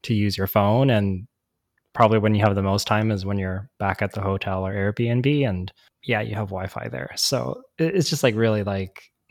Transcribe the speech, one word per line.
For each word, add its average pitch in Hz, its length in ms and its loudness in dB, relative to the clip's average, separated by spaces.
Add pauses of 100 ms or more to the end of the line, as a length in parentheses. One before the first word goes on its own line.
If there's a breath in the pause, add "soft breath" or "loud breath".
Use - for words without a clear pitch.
to - 100 -4
use 104 240 2
your 98 100 0
phone, 113 440 4
and 101 360 0 (680)
probably 110 240 6
when 107 160 2
you 104 100 4
have 101 100 4
the 98 80 0
most 98 240 0
time 110 240 0
is 95 140 -2
when 101 140 -2
you're 95 400 -6
back 98 240 -2
at 101 100 -2
the 101 80 -6
hotel 95 460 -2
or 98 80 -6
Airbnb, 120 760 0
and 92 240 -4 (320 soft breath)
yeah, 113 160 0
you 110 140 -6
have 104 140 -4
Wi-Fi 95 400 -8
there. - 280 -10
So - 460 -4 (160)
it, 165 180 0
it's 160 140 2
just, 151 120 -2
like, 113 140 4
really, 110 260 2
like, 98 400 -6 (280)